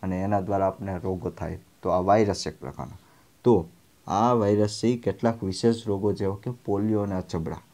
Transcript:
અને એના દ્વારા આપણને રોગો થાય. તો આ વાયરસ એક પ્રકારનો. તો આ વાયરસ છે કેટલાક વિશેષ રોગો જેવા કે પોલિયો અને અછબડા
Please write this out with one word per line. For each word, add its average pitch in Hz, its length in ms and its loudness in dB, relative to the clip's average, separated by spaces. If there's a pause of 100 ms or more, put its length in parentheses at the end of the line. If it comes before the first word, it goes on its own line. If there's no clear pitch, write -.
અને 92 200 -4
એના 101 180 0
દ્વારા 95 260 0
આપણને 95 320 -4
રોગો 92 320 -4
થાય. 82 280 -8 (240)
તો 92 80 -2
આ 90 100 2
વાયરસ 101 460 4
એક 80 140 -8
પ્રકારનો. - 360 -12 (480)
તો 123 100 8 (520)
આ 113 280 2
વાયરસ 104 460 2
છે 123 160 2
કેટલાક 117 480 -2
વિશેષ 113 420 0
રોગો 101 260 0
જેવા 98 240 -2
કે 123 140 -8 (140)
પોલિયો 104 380 0
અને 101 120 -2
અછબડા 85 480 -6 (120)